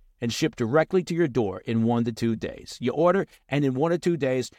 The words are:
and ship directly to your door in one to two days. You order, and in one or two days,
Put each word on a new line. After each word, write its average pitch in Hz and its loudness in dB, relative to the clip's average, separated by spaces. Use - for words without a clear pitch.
and 120 -2
ship - -2
directly 156 2
to 175 -4
your 165 2
door 110 -2
in 113 0
one 117 2
to 107 -2
two 113 0
days. - -8
You 123 -2
order, 175 2
and 143 0
in 131 0
one 151 0
or 175 2
two 175 0
days, 131 -2